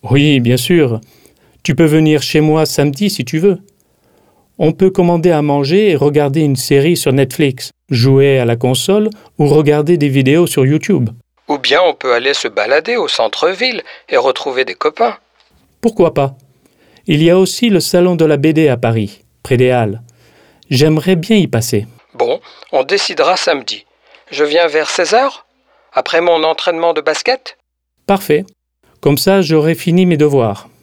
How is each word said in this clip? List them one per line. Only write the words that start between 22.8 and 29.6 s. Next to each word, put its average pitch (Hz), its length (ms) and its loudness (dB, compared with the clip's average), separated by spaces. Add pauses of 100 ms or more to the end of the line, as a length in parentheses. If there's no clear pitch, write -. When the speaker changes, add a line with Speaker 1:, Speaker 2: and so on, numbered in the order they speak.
Speaker 2:
décidera 175 520 -2
samedi. 147 480 -4 (460)
Je 147 140 -2
viens 160 220 0
vers 156 220 -2
seize 175 240 -2
heures, 262 320 -2 (480)
après 165 300 -2
mon 165 200 2
entraînement 165 520 -2
de 151 80 -4
basket ? 160 560 -6 (480)
Speaker 1:
Parfait. 190 400 -2 (540)
Comme 147 160 0
ça, 196 240 2
j'aurai 156 340 0